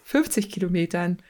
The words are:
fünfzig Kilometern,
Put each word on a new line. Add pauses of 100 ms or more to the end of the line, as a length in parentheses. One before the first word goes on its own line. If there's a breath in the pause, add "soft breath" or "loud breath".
fünfzig
Kilometern, (120)